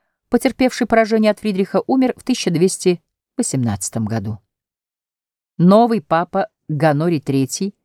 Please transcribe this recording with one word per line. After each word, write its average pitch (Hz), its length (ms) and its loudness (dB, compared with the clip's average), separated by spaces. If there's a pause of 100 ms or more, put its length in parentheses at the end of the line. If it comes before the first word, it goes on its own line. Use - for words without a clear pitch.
(300)
потерпевший 247 580 0
поражение 220 440 2
от 208 80 -4
Фридриха, 196 460 -2
умер 254 320 0
в - 60 -20
тысяча - 260 -2
двести 175 540 0 (340)
восемнадцатом 117 680 -4
году. 110 340 -6 (1200)
Новый 214 440 4
папа 175 480 -4 (180)
Ганорий 151 540 0
третий 139 640 -4